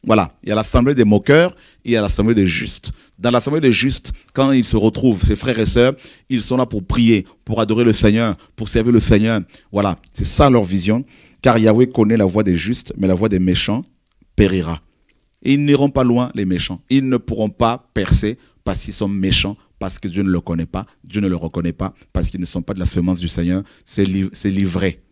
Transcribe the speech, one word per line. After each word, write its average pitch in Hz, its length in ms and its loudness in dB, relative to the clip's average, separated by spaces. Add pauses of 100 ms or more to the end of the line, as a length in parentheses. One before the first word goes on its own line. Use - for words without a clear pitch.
Voilà, 101 240 2 (120)
il 98 60 -10
y - 20 -2
a 104 40 0
l'assemblée 123 380 0
des 123 100 4
moqueurs 139 520 4 (280)
et 120 60 -8
il - 40 0
y - 20 2
a 107 60 0
l'assemblée 107 340 0
des 101 100 4
justes. - 460 -6 (260)
Dans 120 140 -2
l'assemblée 139 280 0
des 135 120 4
justes, 127 400 -2 (220)
quand 135 180 2
ils 127 120 2
se 113 140 -2
retrouvent, 110 480 2
ces 104 100 2
frères 120 220 -4
et 110 80 0
sœurs, 123 300 2 (340)
ils 120 140 -2
sont 127 140 -2
là 123 100 0
pour 101 180 -6
prier, 113 400 2 (180)
pour 107 160 -4
adorer 110 240 0
le 117 80 4
Seigneur, 107 440 2 (200)
pour 107 140 -8
servir 120 240 0
le 110 60 6
Seigneur. 107 420 2 (300)
Voilà, 98 260 -2 (160)
c'est - 100 -6
ça - 280 2
leur 117 120 4
vision. 98 400 -2 (380)
Car 120 160 4
Yahweh 110 300 4
connaît 113 300 2
la 104 80 2
voie 98 180 0
des 92 120 2
justes, 92 440 -6
mais 92 80 0
la 92 80 2
voie 104 140 -2
des 95 100 0
méchants 92 440 -2 (520)
périra. 90 480 0 (580)
Et 135 120 2
ils 143 120 2
n'iront 139 240 4
pas 135 140 0
loin, 123 320 0
les 104 100 -2
méchants. 90 360 -4 (100)
Ils 135 180 0
ne 127 80 0
pourront 107 320 -4
pas 117 460 -4
percer 107 420 -2 (260)
parce 95 200 -6
qu'ils 98 100 -10
sont 104 140 -6
méchants, 98 500 -2 (220)
parce 95 180 -8
que 104 100 -12
Dieu 90 140 -4
ne 98 80 -2
le 87 100 0
connaît 85 280 -6
pas, 95 180 -10 (180)
Dieu - 160 -8
ne 101 80 -2
le 92 80 -2
reconnaît 85 380 -6
pas, - 220 -8 (180)
parce 92 160 -2
qu'ils 92 120 -8
ne 87 40 -6
sont 87 160 -8
pas 98 140 -8
de 92 40 -10
la 87 60 -4
semence 87 340 -2
du 87 80 -6
Seigneur. 90 360 -2 (220)
C'est 98 200 -2
liv-, 95 280 -2
c'est - 180 -4
livré. 92 500 -2 (100)